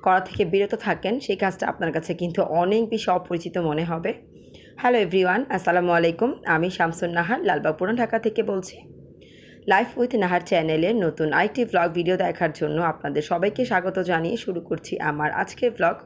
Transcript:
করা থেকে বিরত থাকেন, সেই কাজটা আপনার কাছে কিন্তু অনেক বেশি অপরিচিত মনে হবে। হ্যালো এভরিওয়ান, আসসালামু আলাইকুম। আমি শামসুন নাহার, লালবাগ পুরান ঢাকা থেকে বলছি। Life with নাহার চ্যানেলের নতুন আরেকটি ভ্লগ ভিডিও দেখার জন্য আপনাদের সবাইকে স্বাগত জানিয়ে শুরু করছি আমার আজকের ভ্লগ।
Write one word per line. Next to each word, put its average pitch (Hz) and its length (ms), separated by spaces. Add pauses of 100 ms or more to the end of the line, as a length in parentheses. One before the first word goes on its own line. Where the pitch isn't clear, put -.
করা 185 160
থেকে 190 260
বিরত 196 300
থাকেন, 208 440
সেই 202 160
কাজটা 190 320
আপনার 165 240
কাছে 160 220
কিন্তু 175 280
অনেক 185 480
বেশি 220 220
অপরিচিত 180 460
মনে 160 260
হবে। 170 300 (640)
হ্যালো 247 200
এভরিওয়ান, 185 520
আসসালামু 175 420
আলাইকুম। 170 420 (120)
আমি 170 240
শামসুন 170 400
নাহার, 170 320
লালবাগ 156 340
পুরান 196 200
ঢাকা 226 240
থেকে 220 240
বলছি। 190 340 (920)
Life 208 340
with 247 160
নাহার 180 280
চ্যানেলের 160 500
নতুন 156 380
আরেকটি 208 320
ভ্লগ 175 260
ভিডিও 175 260
দেখার 175 360
জন্য 156 280
আপনাদের 151 400
সবাইকে 196 440
স্বাগত 190 340
জানিয়ে 175 380
শুরু 180 240
করছি - 380
আমার 151 320
আজকের 220 400
ভ্লগ। 175 240 (100)